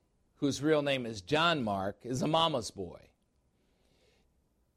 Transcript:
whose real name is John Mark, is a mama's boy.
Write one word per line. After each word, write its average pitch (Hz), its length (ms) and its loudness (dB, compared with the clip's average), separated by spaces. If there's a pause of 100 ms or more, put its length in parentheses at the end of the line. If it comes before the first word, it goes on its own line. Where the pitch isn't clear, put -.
(360)
whose 131 260 -2
real 151 200 4
name 135 240 -2
is 113 160 -8
John 156 400 2
Mark, 101 420 -2
is 127 180 -4
a 156 60 0
mama's 156 440 0
boy. 90 300 -12 (1800)